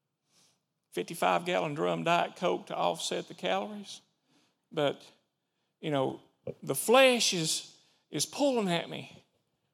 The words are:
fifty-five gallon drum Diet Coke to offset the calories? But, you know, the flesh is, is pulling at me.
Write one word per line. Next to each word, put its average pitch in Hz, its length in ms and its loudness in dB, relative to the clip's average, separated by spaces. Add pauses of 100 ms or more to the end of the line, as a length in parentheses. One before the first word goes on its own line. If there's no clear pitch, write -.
(920)
fifty-five 180 520 0
gallon 175 280 0
drum 165 300 -2
Diet 170 340 2
Coke 185 300 -2
to - 80 -8
offset 175 520 -2
the 170 60 -16
calories? 196 680 -6 (720)
But, 147 300 -2 (800)
you 160 100 -4
know, 135 300 0 (420)
the 147 120 -4
flesh 247 580 6
is, 160 360 -2 (400)
is 151 160 -2
pulling 247 440 0
at 170 200 -2
me. 151 220 -12 (640)